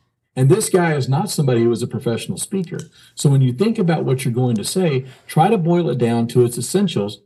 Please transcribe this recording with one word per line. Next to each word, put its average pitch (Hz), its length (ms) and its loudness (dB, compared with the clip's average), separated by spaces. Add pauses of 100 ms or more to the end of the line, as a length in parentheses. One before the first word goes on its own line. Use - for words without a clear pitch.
(360)
And 131 120 4
this 208 220 4
guy 175 240 2
is 127 160 -2
not 151 200 0
somebody 127 340 2
who 117 80 4
is 110 100 -2
a 123 60 -4
professional 110 500 -4
speaker. - 420 -6 (360)
So - 140 -4
when 135 120 2
you 127 100 2
think 214 280 -2
about 165 260 0
what 131 180 -2
you're 123 100 -4
going 123 220 0
to 101 80 -4
say, 151 420 -2 (220)
try - 220 2
to 226 80 2
boil 170 320 0
it - 80 -2
down 117 300 0
to 123 180 4
its 117 120 -4
essentials 120 680 -2